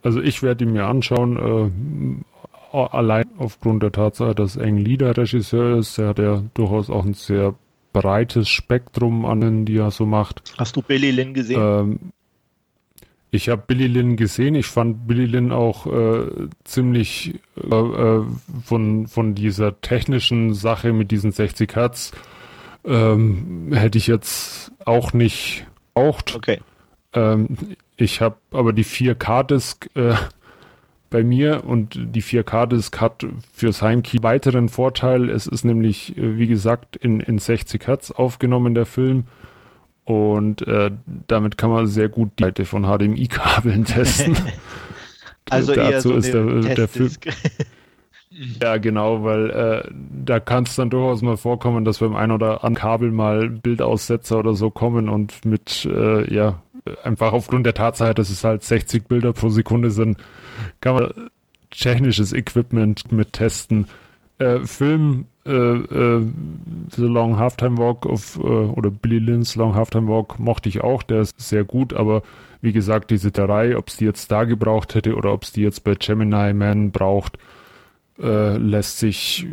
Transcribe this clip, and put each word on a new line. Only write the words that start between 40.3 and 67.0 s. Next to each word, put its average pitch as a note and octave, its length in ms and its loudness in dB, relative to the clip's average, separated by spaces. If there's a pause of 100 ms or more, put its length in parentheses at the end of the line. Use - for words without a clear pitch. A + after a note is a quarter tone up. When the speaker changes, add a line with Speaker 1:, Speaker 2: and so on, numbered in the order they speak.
Speaker 1:
äh, G#2 280 0 (160)
damit G#2+ 500 -2
kann A#2 140 2
man A2+ 160 2
sehr G#2+ 220 2
gut G#2+ 300 -2
die - 40 2
Seite F#2+ 220 0
von G2+ 240 -2
H G2+ 100 2
D G2+ 60 4
M G#2+ 120 2
I-Kabeln A2+ 680 0
testen. C3 520 2 (560)
Speaker 2:
<laughs> - 560 -20
Also C3 240 2
eher A#2 200 4
Speaker 1:
Dazu B2+ 160 2
Speaker 2:
so B2 80 2
Speaker 1:
ist B2 180 0
Speaker 2:
eine A#2 280 2
Speaker 1:
der, B2 120 0
der A#2 140 2
Film B2 200 0
Speaker 2:
Testdisk. D3+ 200 -10 (140)
<laughs> - 240 -4 (960)
Speaker 1:
Ja, A2+ 180 0
genau, G#2+ 440 0
weil, A2 280 0
äh, A2+ 420 -2
da C3+ 480 -4
kann's B2 340 0
dann B2 160 0
durchaus B2+ 320 0
mal A#2 140 0
vorkommen, A#2+ 480 0
dass A2 160 0
beim G#2+ 160 0
ein A2+ 160 2
oder A2 320 0
anderen A#2 100 2
Kabel A2+ 380 0
mal A2 360 2
Bildaussetzer A#2 920 0
oder A2 140 2
so G#2+ 160 0
kommen A#2 380 0
und G#2+ 360 -2
mit, - 400 -2
äh, G#2+ 500 0
ja, G#2 260 2 (440)
einfach A2 280 0
aufgrund A#2+ 320 0
der A2+ 100 2
Tatsache, A2+ 380 0
dass G#2 180 0
es F#2+ 120 -6
halt A2 220 0
sechzig A2+ 420 -2
Bilder A#2+ 260 0
pro A#2 180 0
Sekunde A2+ 420 2
sind, A2 260 0 (600)
kann B2+ 160 0
man A3 340 -4 (400)
technisches A#2+ 600 0
Equipment A#2 800 0
mit A2 220 0
testen. A2 520 0 (520)
Äh, B2+ 280 0
Film, C#3+ 600 0 (200)
äh, C#3 60 -6
äh, A#2+ 760 2 (640)
The A#2+ 120 -2